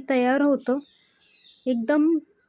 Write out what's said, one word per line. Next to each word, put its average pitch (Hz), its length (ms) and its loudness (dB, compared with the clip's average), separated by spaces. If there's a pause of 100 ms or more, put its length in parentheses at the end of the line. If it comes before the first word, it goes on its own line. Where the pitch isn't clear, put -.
(100)
तयार 262 320 0
होतं. 269 360 0 (880)
एकदम 254 420 0 (400)